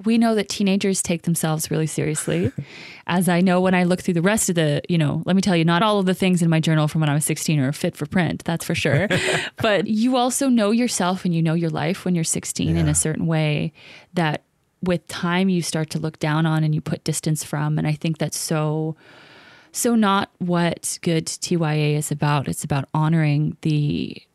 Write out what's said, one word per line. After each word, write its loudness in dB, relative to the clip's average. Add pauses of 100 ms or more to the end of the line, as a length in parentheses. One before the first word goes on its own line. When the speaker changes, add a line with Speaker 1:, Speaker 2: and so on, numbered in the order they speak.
Speaker 1:
we 4
know 4
that 0
teenagers 0
take -2
themselves -2
really 0
seriously. -2 (280)
Speaker 2:
<laughs> -16
Speaker 1:
As 2
I 2
know 4
when 2
I 4
look 2
through -2
the 0
rest 2
of 0
the, 2
you 0
know, 0
let 2
me 4
tell 2
you, 4
not 4
all 2
of 0
the 2
things 2
in 4
my 4
journal 2
from -2
when 2
I 2
was 0
sixteen 0
are 0
fit -6
for -6
print, -2
that's -4
for -4
sure. 0 (240)
Speaker 2:
<laughs> -6
Speaker 1:
But 0
you 0
also 0
know 4
yourself 0
and 0
you 2
know 2
your 0
life -4
when 0
you're 0
sixteen -2
in 2
Speaker 2:
Yeah. 2
Speaker 1:
a 0
certain -2
way 0 (400)
that -2 (400)
with -2
time 0
you 2
start -4
to -6
look -6
down 0
on 2
and 0
you -2
put -8
distance -2
from. -2
And -2
I 0
think -4
that's -6
so, -2 (720)
so 0
not 2 (100)
what -2
good 0
T -4
Y 0
A 0
is -4
about. 0
It's -6
about -2
honoring 2
the -2 (140)